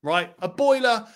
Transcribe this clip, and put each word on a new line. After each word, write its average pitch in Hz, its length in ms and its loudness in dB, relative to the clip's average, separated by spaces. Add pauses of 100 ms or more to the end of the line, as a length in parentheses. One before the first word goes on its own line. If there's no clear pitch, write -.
right? 165 380 -2
A 185 80 -6
boiler 247 680 0